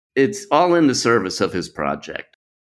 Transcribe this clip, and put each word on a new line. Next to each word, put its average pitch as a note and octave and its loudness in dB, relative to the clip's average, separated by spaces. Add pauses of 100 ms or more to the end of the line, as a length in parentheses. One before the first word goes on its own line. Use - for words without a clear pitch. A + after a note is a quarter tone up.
(160)
it's C3 0
all E3+ 2
in E3 4
the B2 2
service G#2+ 0
of F#2 0
his F2 -6
project. D2 -8 (260)